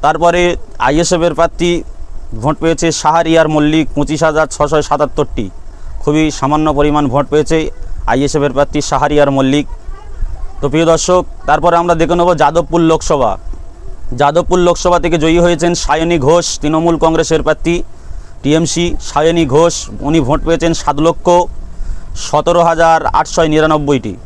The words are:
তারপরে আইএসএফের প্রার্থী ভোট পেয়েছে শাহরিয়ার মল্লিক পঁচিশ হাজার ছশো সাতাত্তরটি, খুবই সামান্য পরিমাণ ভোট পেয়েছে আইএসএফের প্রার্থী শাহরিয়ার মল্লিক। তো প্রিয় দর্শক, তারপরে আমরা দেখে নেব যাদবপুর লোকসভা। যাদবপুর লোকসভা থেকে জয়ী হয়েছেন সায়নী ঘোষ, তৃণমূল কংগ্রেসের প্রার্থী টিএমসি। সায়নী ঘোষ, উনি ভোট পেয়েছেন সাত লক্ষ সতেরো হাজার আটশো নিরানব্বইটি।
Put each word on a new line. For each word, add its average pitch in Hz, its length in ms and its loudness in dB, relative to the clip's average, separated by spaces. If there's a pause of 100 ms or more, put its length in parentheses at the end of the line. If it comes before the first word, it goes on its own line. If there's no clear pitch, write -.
তারপরে 170 400 2 (380)
আইএসএফের 165 540 2
প্রার্থী 165 380 0 (720)
ভোট 143 180 0
পেয়েছে 165 320 0
শাহরিয়ার 165 580 2
মল্লিক 151 360 2 (100)
পঁচিশ 147 280 -2
হাজার 156 240 2
ছশো 147 340 0
সাতাত্তরটি, 143 640 -2 (540)
খুবই 156 320 0
সামান্য 151 420 0
পরিমাণ 147 340 2
ভোট 135 220 0
পেয়েছে 151 280 2 (500)
আইএসএফের 139 460 0
প্রার্থী 143 280 0
শাহরিয়ার 143 500 2
মল্লিক। 135 340 2 (960)
তো - 80 -4
প্রিয় 160 160 2
দর্শক, 165 360 2 (240)
তারপরে 156 360 2
আমরা 175 140 2
দেখে 165 200 2
নেব 175 200 2
যাদবপুর 160 460 2
লোকসভা। 160 500 2 (840)
যাদবপুর 156 460 2
লোকসভা 175 400 2
থেকে 170 180 0
জয়ী 165 280 2
হয়েছেন 175 300 2
সায়নী 165 440 0
ঘোষ, 160 260 4 (140)
তৃণমূল 160 380 0
কংগ্রেসের 160 460 2
প্রার্থী 156 320 0 (680)
টিএমসি। 160 440 0 (160)
সায়নী 165 440 2
ঘোষ, 156 280 2 (280)
উনি 151 180 0
ভোট 143 260 0
পেয়েছেন 165 280 0
সাত 147 260 -2
লক্ষ 160 260 2 (920)
সতেরো 170 480 0
হাজার 165 360 4 (200)
আটশো 160 220 0 (120)
নিরানব্বইটি। 147 600 0 (120)